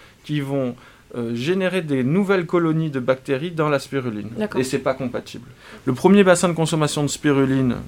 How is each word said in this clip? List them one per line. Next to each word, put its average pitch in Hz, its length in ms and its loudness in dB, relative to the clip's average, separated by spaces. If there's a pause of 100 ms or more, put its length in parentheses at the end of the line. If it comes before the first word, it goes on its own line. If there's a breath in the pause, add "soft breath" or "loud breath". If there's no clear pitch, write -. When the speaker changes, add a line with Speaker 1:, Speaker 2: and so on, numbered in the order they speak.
(240 loud breath)
Speaker 1:
qui 151 160 -4
vont, 135 340 -4 (400 loud breath)
euh, 120 220 -4
générer 180 460 -2
des 139 200 -2
nouvelles 180 440 0
colonies 160 440 0
de 135 80 -6
bactéries 131 540 -2
dans 156 160 0
la 143 100 2
spiruline. 113 580 -6
Speaker 2:
D'accord. 208 240 -4
Speaker 1:
Et 127 40 -2
c'est 131 160 -2
pas - 120 -2
compatible. - 560 -10 (360 loud breath)
Le 131 80 0
premier 190 320 6
bassin 180 240 6
de 170 60 0
consommation 156 480 0
de 139 60 0
spiruline, 135 680 2 (120)